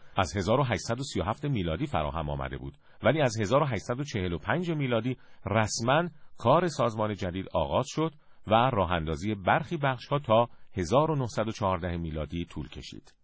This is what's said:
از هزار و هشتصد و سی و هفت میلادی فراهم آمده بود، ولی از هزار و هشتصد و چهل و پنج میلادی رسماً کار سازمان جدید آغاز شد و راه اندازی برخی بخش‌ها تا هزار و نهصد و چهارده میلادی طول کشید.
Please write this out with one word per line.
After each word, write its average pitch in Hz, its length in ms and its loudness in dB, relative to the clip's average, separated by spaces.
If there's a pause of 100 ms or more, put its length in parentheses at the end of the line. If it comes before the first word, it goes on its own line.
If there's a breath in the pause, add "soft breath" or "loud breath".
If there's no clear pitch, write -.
(160 loud breath)
از - 200 0
هزار 104 240 2
و 139 40 2
هشتصد 117 360 -2
و - 20 -4
سی 110 180 -4
و 82 40 0
هفت 107 200 -4
میلادی 87 420 0
فراهم 76 440 -2
آمده 67 280 -6
بود، 67 180 -12 (260 soft breath)
ولی 131 180 4
از 113 200 2
هزار 113 220 4
و 151 40 0
هشتصد 123 340 -4
و 147 40 -4
چهل 92 280 -2
و 82 60 -2
پنج 170 320 -2
میلادی 127 460 0 (300 soft breath)
رسماً 117 640 2 (300 soft breath)
کار 165 300 4
سازمان 110 460 0
جدید 92 380 -4
آغاز 82 360 2
شد 156 240 -2 (340 soft breath)
و 101 80 4
راه 110 380 4
اندازی 82 420 0
برخی 113 420 2
بخش‌ها 143 420 -2
تا 117 300 4 (260 soft breath)
هزار 113 360 2
و 156 60 0
نهصد 117 320 -2
و 110 40 -4
چهارده 90 440 0
میلادی 82 480 -4
طول - 240 -10
کشید. - 560 -16